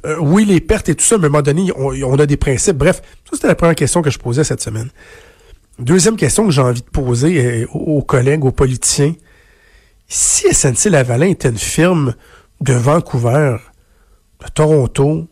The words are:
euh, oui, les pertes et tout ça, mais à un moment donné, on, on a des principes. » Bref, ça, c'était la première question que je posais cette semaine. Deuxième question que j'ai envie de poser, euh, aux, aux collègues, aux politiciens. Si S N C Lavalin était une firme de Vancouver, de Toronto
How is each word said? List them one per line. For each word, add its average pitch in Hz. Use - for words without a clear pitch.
euh, 151
oui, 175
les 190
pertes 214
et 180
tout -
ça, 226
mais 170
à -
un 143
moment 147
donné, 160
on, 135
on 135
a 147
des 143
principes. » 143
Bref, 165
ça, -
c'était 294
la 175
première 165
question 160
que 147
je -
posais 123
cette 127
semaine. 110
Deuxième 180
question 185
que 196
j'ai 139
envie 123
de -
poser, 135
euh, 120
aux, 151
aux 131
collègues, 143
aux 127
politiciens. 139
Si -
S -
N 127
C 208
Lavalin 135
était 151
une 113
firme 156
de 131
Vancouver, 127
de -
Toronto 156